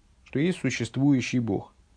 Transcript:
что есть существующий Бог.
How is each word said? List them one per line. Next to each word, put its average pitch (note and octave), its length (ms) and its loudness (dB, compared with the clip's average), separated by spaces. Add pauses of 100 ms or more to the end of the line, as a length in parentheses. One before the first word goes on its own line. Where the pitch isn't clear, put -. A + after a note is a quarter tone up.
(240)
что - 160 -6
есть F3 200 0
существующий B2+ 800 0
Бог. G2+ 340 -4 (240)